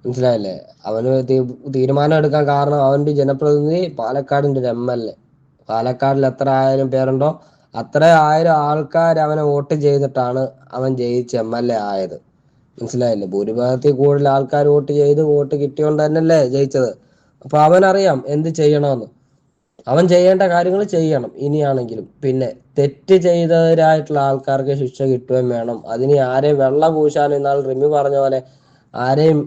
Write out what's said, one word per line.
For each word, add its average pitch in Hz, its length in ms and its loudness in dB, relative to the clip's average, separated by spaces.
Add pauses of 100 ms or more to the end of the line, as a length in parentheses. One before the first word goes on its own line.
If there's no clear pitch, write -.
മനസ്സിലായില്ലേ? 120 520 -2 (300)
അവന് 113 280 -2 (100)
തീ-, 127 340 -2 (120)
തീരുമാനം 139 480 0
എടുക്കാൻ 151 300 0
കാരണം 143 340 0
അവന്റെ 143 320 0
ജനപ്രതിനിധി 147 720 0 (100)
പാലക്കാടിന്റെ 139 680 -2
ഒരു 123 80 -4
എം 120 240 -6
എൽ 120 160 -6
എ. - 80 -12 (540)
പാലക്കാടിൽ 131 560 -2
എത്ര 131 300 -2
ആയിരം 135 340 0
പേരുണ്ടോ 135 400 0 (460)
അത്ര 147 280 -2 (160)
ആയിരം 156 400 2
ആൾക്കാർ 156 600 0
അവനെ 151 240 -2
വോട്ട് 143 320 -2
ചെയ്തിട്ടാണ് 135 680 0 (280)
അവൻ 131 260 -4
ജയിച്ച് 120 400 -4
എം 113 180 -4
എൽ 120 160 -4
എ 113 100 -2
ആയത്. 95 340 -6 (600)
മനസ്സിലായില്ലേ? 113 500 -4
ഭൂരിഭാഗത്തിൽ 120 680 -2
കൂടുതൽ 143 340 2
ആൾക്കാർ 139 380 0
വോട്ട് 147 240 0
ചെയ്ത് 147 300 2
വോട്ട് 147 340 0
കിട്ടിയോണ്ട് 151 460 -2
തന്നെയല്ലേ 160 460 2
ജയിച്ചത്. 135 420 -2 (520)
അപ്പൊ 147 160 -4
അവനറിയാം 185 680 4
എന്ത് 151 220 -2
ചെയ്യണമെന്ന്. 147 580 0 (800)
അവൻ 147 200 2
ചെയ്യേണ്ട 185 360 4
കാര്യങ്ങൾ 180 400 0
ചെയ്യണം 156 540 -2
ഇനിയാണെങ്കിലും. 135 680 -4 (140)
പിന്നെ 131 300 -2 (260)
തെറ്റ് 143 420 0
ചെയ്തവരായിട്ടുള്ള 165 1000 2
ആൾക്കാർക്ക് 135 560 -2
ശിക്ഷ 131 260 -6
കിട്ടുകയും 127 480 0
വേണം. 117 280 -4 (100)
അതിന് 131 320 0
ആരെയും 135 380 0
വെള്ള 139 320 2
പൂശാനും 147 480 0
ഇന്നാൾ 139 260 0
റിമി 131 240 -2
പറഞ്ഞ 143 300 0
പോലെ 135 220 0 (540)
ആരെയും 147 540 2